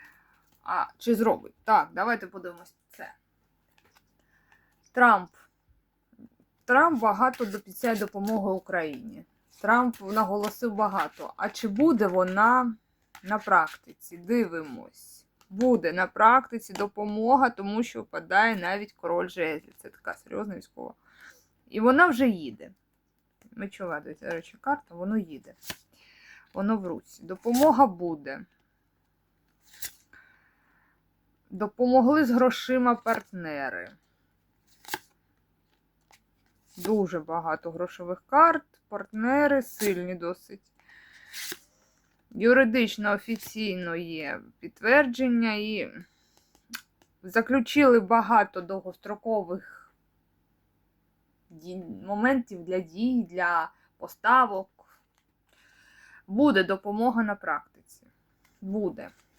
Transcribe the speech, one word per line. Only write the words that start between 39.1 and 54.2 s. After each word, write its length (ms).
сильні 540
досить. 560
Юридично, 800
офіційно 840
є 460
підтвердження 920
і 380
заключили 760
багато 600
довгострокових 1200
ді-, 520
моментів 580
для 160
дій, 500
для 420
поставок. 720